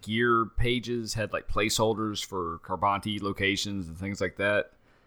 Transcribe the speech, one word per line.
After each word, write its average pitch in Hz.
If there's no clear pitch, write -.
gear 117
pages 117
had, 107
like, -
placeholders 107
for 85
Carbanti 101
locations 98
and 80
things 98
like 92
that? 101